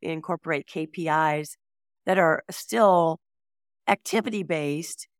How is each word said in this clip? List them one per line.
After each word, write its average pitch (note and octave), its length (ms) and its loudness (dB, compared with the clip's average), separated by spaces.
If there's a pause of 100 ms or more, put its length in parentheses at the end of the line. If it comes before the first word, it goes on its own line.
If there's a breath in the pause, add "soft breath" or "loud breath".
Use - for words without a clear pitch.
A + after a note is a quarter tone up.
incorporate D#3+ 640 -6
K D#3 220 -6
P D#3+ 200 -6
Is D3+ 500 0 (480)
that F#3+ 120 2
are E3 320 4
still F3+ 680 2 (680)
activity-based. E3+ 1200 -4 (120)